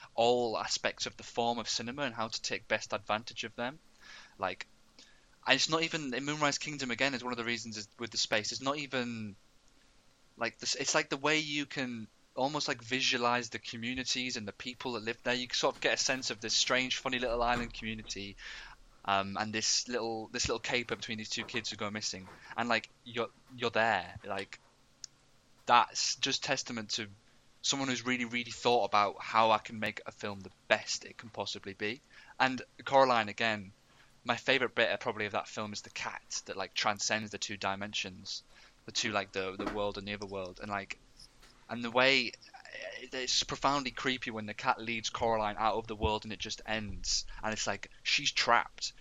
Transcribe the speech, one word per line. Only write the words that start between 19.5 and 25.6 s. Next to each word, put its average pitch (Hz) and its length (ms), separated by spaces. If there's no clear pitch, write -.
this - 360
little, 113 440
this 120 160
little 117 100
caper 117 380
between 107 220
these 107 100
two 117 160
kids 113 260
who 107 60
go 104 140
missing, 101 360
and, 117 120
like, 113 200
you're, 117 240
you're 120 140
there. 104 440
Like, 98 320